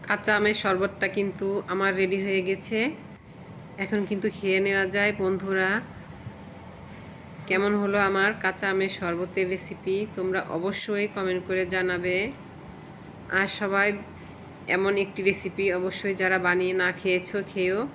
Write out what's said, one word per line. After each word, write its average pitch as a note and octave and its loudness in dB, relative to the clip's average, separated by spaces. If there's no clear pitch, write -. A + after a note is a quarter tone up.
কাঁচা G#3 2
আমের G#3 4
শরবতটা F#3+ 2
কিন্তু G3 0
আমার F#3+ 2
রেডি F#3+ 2
হয়ে F#3+ 2
গেছে, F#3+ -2
এখন G3 0
কিন্তু G3+ -2
খেয়ে F#3+ 2
নেওয়া G3 4
যায়। G3+ 2
বন্ধুরা, F#3+ 2
কেমন G3 4
হলো G3+ 2
আমার G3 4
কাঁচা F#3+ 0
আমের F#3+ 2
শরবতের F3+ 0
রেসিপি, F#3+ -2
তোমরা F#3 0
অবশ্যই G3+ -2
কমেন্ট F#3 -2
করে F#3 2
জানাবে। F3+ 0
আর F#3+ 2
সবাই G3 2
এমন F#3+ 4
একটি G3 -2
রেসিপি F#3+ 0
অবশ্যই F#3+ -2
যারা F#3+ 2
বানিয়ে F3+ 4
না F#3 4
খেয়েছো, F3+ 0
খেয়েও। F#3+ 2